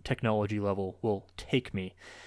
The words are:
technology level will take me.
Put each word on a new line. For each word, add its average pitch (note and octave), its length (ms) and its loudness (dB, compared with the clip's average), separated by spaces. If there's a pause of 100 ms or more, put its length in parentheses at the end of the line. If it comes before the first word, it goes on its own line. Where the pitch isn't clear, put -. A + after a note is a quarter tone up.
technology G#2+ 560 2
level G2 440 0
will G#2 240 0 (100)
take - 340 0
me. F#2 220 -4 (340)